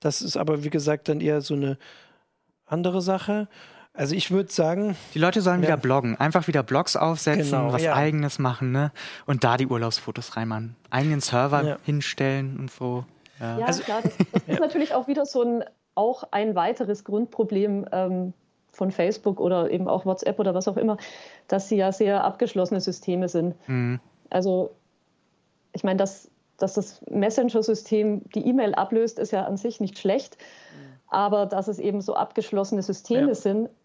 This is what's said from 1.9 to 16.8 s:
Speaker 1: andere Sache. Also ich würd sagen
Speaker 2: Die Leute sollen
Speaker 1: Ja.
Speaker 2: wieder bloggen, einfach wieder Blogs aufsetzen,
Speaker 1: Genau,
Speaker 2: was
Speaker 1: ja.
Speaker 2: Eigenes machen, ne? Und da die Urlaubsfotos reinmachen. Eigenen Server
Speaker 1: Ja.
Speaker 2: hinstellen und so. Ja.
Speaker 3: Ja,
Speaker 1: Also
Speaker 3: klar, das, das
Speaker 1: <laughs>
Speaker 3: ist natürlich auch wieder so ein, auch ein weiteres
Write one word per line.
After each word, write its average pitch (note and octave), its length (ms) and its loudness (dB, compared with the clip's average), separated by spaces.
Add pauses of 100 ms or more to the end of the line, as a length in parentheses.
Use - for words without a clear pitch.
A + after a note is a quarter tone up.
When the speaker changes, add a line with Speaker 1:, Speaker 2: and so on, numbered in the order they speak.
Speaker 1:
andere F3+ 360 -2
Sache. G3+ 460 -2 (460)
Also C#3+ 200 -2
ich F#3+ 160 -2
würd F#3+ 220 0
sagen F3+ 440 0 (180)
Speaker 2:
Die D3+ 60 -2
Leute F3+ 220 4
sollen F3+ 200 4
Speaker 1:
Ja. D#3 80 4
Speaker 2:
wieder D#3 80 4
bloggen, B2 420 2
einfach D#3+ 280 2
wieder D3+ 160 2
Blogs C3+ 340 0
aufsetzen, D#3 540 2
Speaker 1:
Genau, B2 220 2
Speaker 2:
was - 100 2
Speaker 1:
ja. D#3+ 120 4
Speaker 2:
Eigenes D3 440 2
machen, B2+ 340 0
ne? C#3+ 180 2 (340)
Und C3+ 200 0
da A#2+ 120 6
die C3+ 100 2
Urlaubsfotos A#2 680 -4
reinmachen. A2+ 400 -4 (140)
Eigenen C#3+ 320 0
Server C#3 420 2
Speaker 1:
Ja. D3 220 0
Speaker 2:
hinstellen C3+ 760 -2
und C3+ 120 -8
so. B2 340 -4 (340)
Ja. A#2 200 -6
Speaker 3:
Ja, A3+ 80 -2
Speaker 1:
Also F3 160 0
Speaker 3:
klar, G#3+ 200 -2
das, F3 100 0 (200)
das - 100 0
Speaker 1:
<laughs> - 40 -16
Speaker 3:
ist - 120 0
natürlich D4+ 340 0
auch B3+ 140 0
wieder C#4 180 0
so C4+ 180 0
ein, A#3 200 0 (320)
auch A3+ 360 0
ein G#3 240 0
weiteres G3+ 500 -2